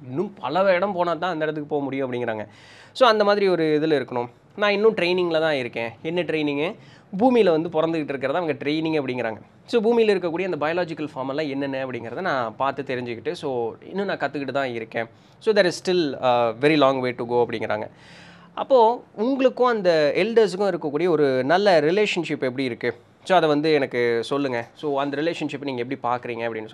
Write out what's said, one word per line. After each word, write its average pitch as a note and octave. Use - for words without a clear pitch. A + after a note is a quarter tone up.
இன்னும் F3+
பல F3+
இடம் F#3+
போனா F3
தான் F3+
அந்த D#3
இடத்துக்கு D#3
போக D3
முடியும் C3+
அப்படிங்கிறாங்க. A#2
So C4
அந்த G#3+
மாதிரி G3+
ஒரு F3
இதுல D#3
இருக்கணும். B2
நான் G#3
இன்னும் G#3
ட்ரெயினிங்ல F3
தான் D#3
இருக்கேன். A#2
என்ன E3+
ட்ரெயினிங்கு? D#3
பூமியில A#3
வந்து E3
பிறந்துகிட்டு D#3+
இருக்கிறதா C3+
அவங்க D#3+
ட்ரெயினிங் D3+
அப்படிங்கிறாங்க. B2
So A#3+
பூமியில A#3
இருக்கக்கூடிய F3+
அந்த C#3+
பயாலஜிக்கல் D#3+
ஃபார்ம் C3+
எல்லாம் D3
என்னென்ன C3+
அப்படிங்கிறத A#2+
நான் B2+
பார்த்து C3+
தெரிஞ்சுக்கிட்டு, B2
so B2+
இன்னும் F#3+
நான் F3
கத்துக்கிட்டு C#3
தான் C3+
இருக்கேன். A2+
So A3
there G3+
is E3+
still, E3
uh, A#2+
very D3+
long C3+
way B2
to B2
go A#2+
அப்படிங்கிறாங்க. G#2+
அப்போ A#3
உங்களுக்கும் B3
அந்த F3
எல்டர்ஸுக்கும் G3+
இருக்கக்கூடிய D#3
ஒரு C#3
நல்ல F3
ரிலேஷன்ஷிப் E3
எப்படி C3
இருக்கு? A#2
So F#3
அதை D#3+
வந்து D3+
எனக்கு A#2+
சொல்லுங்க. B2+
So C#3+
அந்த C#3
ரிலேஷன்ஷிப்பை D3+
நீங்க B2+
எப்படி B2
பார்க்குறீங்க A#2+
அப்படின்னு A2+